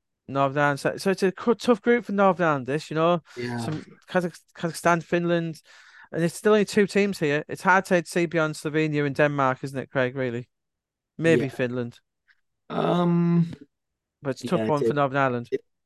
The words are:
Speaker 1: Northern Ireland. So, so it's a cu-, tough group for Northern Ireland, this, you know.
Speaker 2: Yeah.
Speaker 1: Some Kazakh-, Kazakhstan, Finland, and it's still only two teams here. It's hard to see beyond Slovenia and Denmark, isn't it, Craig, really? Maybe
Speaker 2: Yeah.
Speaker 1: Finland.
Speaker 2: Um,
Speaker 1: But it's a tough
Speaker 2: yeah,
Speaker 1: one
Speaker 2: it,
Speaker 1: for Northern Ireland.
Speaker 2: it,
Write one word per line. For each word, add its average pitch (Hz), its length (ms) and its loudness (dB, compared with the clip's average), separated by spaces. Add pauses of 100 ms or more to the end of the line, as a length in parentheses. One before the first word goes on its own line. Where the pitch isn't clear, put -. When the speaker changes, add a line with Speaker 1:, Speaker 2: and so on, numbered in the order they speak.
(280)
Speaker 1:
Northern 139 340 0
Ireland. 143 200 2
So, - 160 -2
so - 120 -2
it's 190 140 0
a 190 80 2
cu-, - 240 -2
tough 240 260 0
group 240 240 2
for - 60 -8
Northern 190 340 2
Ireland, 143 220 0
this, 143 240 -4
you 151 40 -6
know. 165 280 2 (120)
Speaker 2:
Yeah. 120 220 -4
Speaker 1:
Some 151 260 -4 (240)
Kazakh-, 180 320 -2 (160)
Kazakhstan, 170 460 0
Finland, 170 640 -2 (480)
and 160 120 -2
it's 170 120 -2
still 214 180 2
only 214 120 4
two 208 200 2
teams 202 320 0
here. 147 300 0
It's - 160 -10
hard 190 220 4
to 175 200 2
see 175 220 -2
beyond 156 260 0
Slovenia 151 540 -2
and 139 80 -4
Denmark, 143 480 2
isn't 139 160 -8
it, 123 100 -10
Craig, 127 260 -2
really? 123 320 -4 (720)
Maybe 160 280 2
Speaker 2:
Yeah. 131 40 -6
Speaker 1:
Finland. 123 500 -6 (720)
Speaker 2:
Um, 170 800 2 (720)
Speaker 1:
But 139 100 -4
it's - 120 -10
a 127 40 -8
tough 165 120 0
Speaker 2:
yeah, 110 80 -2
Speaker 1:
one 147 160 0
Speaker 2:
it, 117 40 0
Speaker 1:
for 113 60 2
Northern 143 240 0
Ireland. 123 340 0
Speaker 2:
it, - 100 -4 (240)